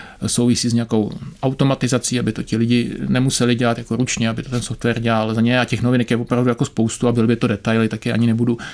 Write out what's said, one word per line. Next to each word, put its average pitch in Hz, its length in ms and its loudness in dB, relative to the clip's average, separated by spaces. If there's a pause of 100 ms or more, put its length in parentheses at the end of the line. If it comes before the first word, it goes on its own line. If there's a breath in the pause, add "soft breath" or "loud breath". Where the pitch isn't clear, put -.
(280 loud breath)
souvisí 120 420 2
s 117 40 0
nějakou 113 380 0 (320)
automatizací, 131 760 0
aby 113 120 0
to - 120 -8
ti - 140 -2
lidi 117 380 2 (120)
nemuseli 127 480 2
dělat 117 220 0
jako 117 180 -6
ručně, 113 340 0
aby 117 140 -4
to - 60 -14
ten 123 120 -2
software 117 380 -2
dělal 113 340 0
za 113 80 0
ně. 120 180 4
A 120 60 2
těch 110 160 -2
novinek 123 300 2
je 117 60 2
opravdu 123 320 0
jako 123 160 0
spoustu 113 420 0
a 120 40 4
byly 117 160 2
by 120 80 2
to 113 120 0
detaily, 113 420 0
tak 113 160 -8
je 117 80 -2
ani 113 140 2
nebudu, 117 300 2 (160 loud breath)